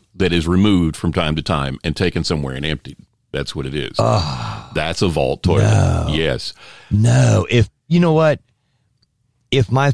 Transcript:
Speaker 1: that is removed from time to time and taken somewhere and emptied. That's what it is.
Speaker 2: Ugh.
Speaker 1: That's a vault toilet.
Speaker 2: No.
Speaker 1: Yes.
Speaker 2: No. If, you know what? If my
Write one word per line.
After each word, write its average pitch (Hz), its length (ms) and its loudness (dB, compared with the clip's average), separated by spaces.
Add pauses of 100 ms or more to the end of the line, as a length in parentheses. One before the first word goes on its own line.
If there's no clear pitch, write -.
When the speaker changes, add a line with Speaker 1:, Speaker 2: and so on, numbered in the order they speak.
(160)
Speaker 1:
that 90 160 0
is 85 140 0
removed 90 500 2
from 85 160 -2
time 78 240 0
to 78 60 -4
time 69 400 -4
and 80 140 -4
taken 87 280 -2
somewhere 71 300 -4
and 67 100 -8
emptied. 76 340 -6 (340)
That's 69 240 -6
what 71 100 -6
it 67 80 -10
is. 69 240 -6
Speaker 2:
Ugh. 80 760 -4
Speaker 1:
That's 80 280 -4
a 101 60 2
vault 73 340 -2
toilet. 85 280 2
Speaker 2:
No. 85 400 2
Speaker 1:
Yes. 78 420 -2 (380)
Speaker 2:
No. 113 600 4
If, 117 180 2 (200)
you 170 120 2
know 170 120 4
what? 156 280 2 (1120)
If 131 200 0
my 135 240 2